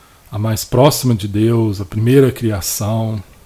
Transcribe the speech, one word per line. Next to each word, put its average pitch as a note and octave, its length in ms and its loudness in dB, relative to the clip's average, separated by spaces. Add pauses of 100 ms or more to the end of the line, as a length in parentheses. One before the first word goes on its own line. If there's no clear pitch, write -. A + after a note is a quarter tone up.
(320)
A G#2+ 60 -6
mais A2 260 -2
próxima C3 500 2
de G2+ 140 -4
Deus, G#2+ 540 0
a - 20 -8
primeira A#2+ 480 2
criação, A2 880 -4 (240)